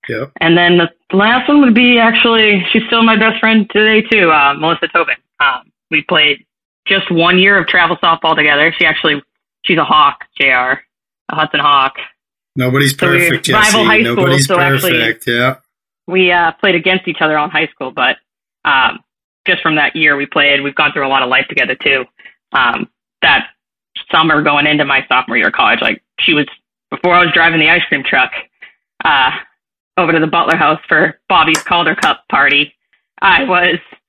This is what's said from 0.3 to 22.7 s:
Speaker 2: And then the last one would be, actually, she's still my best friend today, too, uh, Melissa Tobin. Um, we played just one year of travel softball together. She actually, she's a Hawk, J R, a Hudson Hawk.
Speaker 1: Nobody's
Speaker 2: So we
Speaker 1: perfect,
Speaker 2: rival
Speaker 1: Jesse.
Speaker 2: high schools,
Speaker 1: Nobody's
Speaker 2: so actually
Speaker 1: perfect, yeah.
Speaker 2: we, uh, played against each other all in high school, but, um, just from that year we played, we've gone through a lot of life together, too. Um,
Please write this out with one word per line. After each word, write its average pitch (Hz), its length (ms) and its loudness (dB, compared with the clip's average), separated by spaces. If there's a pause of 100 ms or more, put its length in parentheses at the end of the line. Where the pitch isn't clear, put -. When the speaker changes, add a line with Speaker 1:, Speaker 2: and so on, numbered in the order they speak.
Speaker 2:
And 170 160 2
then 175 200 4
the 175 120 0 (260)
last 233 320 2
one 294 140 4
would 247 140 4
be, 247 240 4
actually, 226 720 2
she's 226 160 0
still 226 160 0
my 226 120 2
best 220 240 0
friend 220 300 0
today, 214 320 0
too, 202 300 0
uh, 143 240 2
Melissa 160 320 -2
Tobin. 156 280 -2 (240)
Um, 127 320 -2 (200)
we 151 100 -2
played 151 440 0 (420)
just 190 240 -2
one 175 260 2
year 196 220 4
of 165 80 -4
travel 175 300 0
softball 165 380 0
together. 151 420 0
She 175 80 0
actually, 151 360 -2 (440)
she's 170 120 0
a 151 80 0
Hawk, 147 400 2 (140)
J 139 120 0
R, 127 300 -2 (480)
a - 60 -8
Hudson 156 240 -2
Hawk. 143 360 2 (600)
Speaker 1:
Nobody's 135 420 0
Speaker 2:
So - 140 0
we 165 60 2
Speaker 1:
perfect, 170 320 0
Speaker 2:
rival 214 220 2
Speaker 1:
Jesse. 214 140 0
Speaker 2:
high 214 180 2
schools, 214 140 -2
Speaker 1:
Nobody's - 300 0
Speaker 2:
so 180 120 0
actually 139 320 0
Speaker 1:
perfect, 117 360 -2
yeah. 123 280 0 (500)
Speaker 2:
we, 185 260 0
uh, 170 200 2
played 190 240 -2
against 185 320 -2
each 170 140 -8
other 156 160 0
all 151 80 -2
in 151 60 -10
high 156 160 -2
school, - 240 -12
but, 127 260 -2 (480)
um, 131 340 0 (480)
just 180 160 -2
from 156 120 0
that 143 200 -2
year 156 200 0
we 139 120 -6
played, 143 340 0
we've 139 140 -6
gone 147 160 0
through 139 160 -4
a - 20 -4
lot 135 140 0
of 123 60 -4
life 131 180 -2
together, 131 280 -4
too. 135 300 -2 (460)
Um, 123 380 -2 (320)